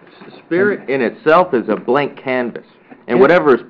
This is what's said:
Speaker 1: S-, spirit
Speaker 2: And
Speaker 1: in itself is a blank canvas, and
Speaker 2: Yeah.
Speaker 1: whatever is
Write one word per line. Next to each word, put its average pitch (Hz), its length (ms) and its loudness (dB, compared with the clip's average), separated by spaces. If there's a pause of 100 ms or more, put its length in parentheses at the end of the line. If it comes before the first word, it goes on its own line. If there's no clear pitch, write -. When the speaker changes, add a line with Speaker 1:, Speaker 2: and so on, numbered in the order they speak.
(260)
Speaker 1:
S-, - 80 -20 (120)
spirit 190 360 -2
Speaker 2:
And - 80 -16
Speaker 1:
in 135 120 -2
itself 156 520 0
is 110 160 -2
a 104 60 0
blank 123 420 -4
canvas, 123 480 -8 (420)
and 120 100 -2
Speaker 2:
Yeah. 123 40 6
Speaker 1:
whatever 147 340 4
is 113 140 -4